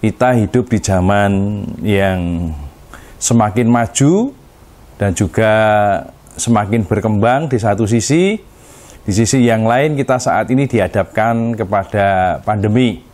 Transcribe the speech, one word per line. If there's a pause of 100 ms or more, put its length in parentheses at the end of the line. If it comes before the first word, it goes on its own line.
kita
hidup
di
zaman (160)
yang (640)
semakin
maju (640)
dan
juga (840)
semakin
berkembang
di
satu
sisi. (680)
Di
sisi
yang
lain,
kita
saat
ini
dihadapkan
kepada
pandemi. (140)